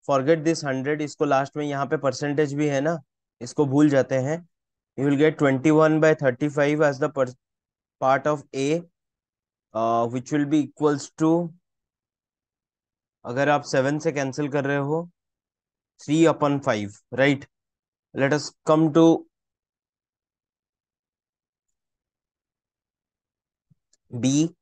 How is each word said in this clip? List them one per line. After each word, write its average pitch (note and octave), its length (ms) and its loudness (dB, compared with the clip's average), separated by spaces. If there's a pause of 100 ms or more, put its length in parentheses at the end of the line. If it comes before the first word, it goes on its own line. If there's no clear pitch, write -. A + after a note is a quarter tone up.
Forget C#3+ 400 0
this D#3+ 180 -2
hundred, C#3+ 380 -4
इसको D3+ 240 -4
लास्ट C#3 320 -2
में D3+ 100 -6
यहाँ C#3+ 200 -4
पे D3+ 100 -4
परसेंटेज C#3+ 580 -2
भी D3+ 140 -2
है C#3 120 0
ना, D#3+ 180 -2 (420)
इसको C#3+ 260 -2
भूल C#3+ 240 4
जाते C3+ 240 2
हैं। C3+ 240 -2 (600)
You B2+ 60 -2
will C#3+ 120 2
get D#3 220 2
twenty-one D3+ 640 2
by D#3 140 4
thirty-five D3 680 -2
as C#3+ 160 0
the D3 100 -2
per-, C3 260 -4 (680)
part C3+ 260 0
of D3+ 160 -2 (120)
A, D3 280 -2 (920)
uh, A#2 360 0
which B2 240 -8
will D3 140 0
be D3+ 180 0
equals D3 540 -2
to, E3 320 0 (1700)
अगर C#3 240 -2
आप D3 140 0
सेवन C#3 360 -2
से D3+ 140 -4
कैंसिल C#3 360 -6
कर C3+ 160 -4
रहे C#3 120 -2
हो, D#3 320 -4 (920)
three D#3+ 300 2
upon C#3+ 280 0
five, G#2+ 400 -4 (100)
right? C3 360 0 (680)
Let C3+ 180 0
us D3 200 -4 (120)
come D#3 300 4
to E3 320 4 (4000)
B। C#3+ 420 0